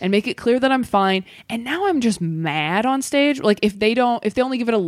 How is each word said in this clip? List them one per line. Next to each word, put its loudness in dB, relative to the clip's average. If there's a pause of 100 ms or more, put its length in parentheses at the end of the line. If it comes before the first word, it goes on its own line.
and -2
make 2
it -6
clear 0
that 2
I'm 0
fine." 0 (240)
And -8
now -2
I'm 2
just 0
mad -2
on 0
stage. 0
Like, 2
if -2
they 2
don't, 0
if -4
they 2
only -2
give -4
it 0
a 2